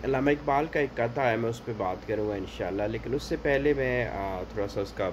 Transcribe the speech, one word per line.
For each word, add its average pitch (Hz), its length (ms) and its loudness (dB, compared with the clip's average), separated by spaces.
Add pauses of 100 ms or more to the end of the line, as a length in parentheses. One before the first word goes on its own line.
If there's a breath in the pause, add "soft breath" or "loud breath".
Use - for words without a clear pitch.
Allama 135 260 4
Iqbal 143 360 4
का 156 140 0
एक 135 100 2 (100)
कथा 120 220 2
है, 113 140 4
मैं 113 140 0
उस 117 100 -6
पे 120 120 -8
बात 98 360 -2
करूँगा 107 280 0
इंशाल्लाह, 98 500 -2
लेकिन 117 280 -4
उससे 151 220 -2
पहले 143 380 2
मैं, 127 320 2
अ, 95 380 -4
थोड़ा 101 220 -4
सा 104 140 -4
उसका 98 320 -2